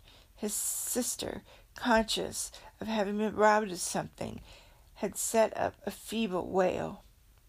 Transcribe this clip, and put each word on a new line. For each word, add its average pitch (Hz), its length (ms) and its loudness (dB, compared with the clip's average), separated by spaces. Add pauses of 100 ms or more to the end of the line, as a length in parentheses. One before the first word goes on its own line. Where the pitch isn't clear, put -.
(340)
His 208 200 -6
sister, - 880 -4 (340)
conscious - 720 0 (300)
of 196 60 -8
having 208 320 0
been 214 180 -2
robbed 214 340 6
of 170 80 -6
something, - 640 -6 (540)
had 202 220 -6
set - 400 2
up - 180 0 (100)
a 202 60 -4
feeble 208 580 -2
wail. 180 540 0 (460)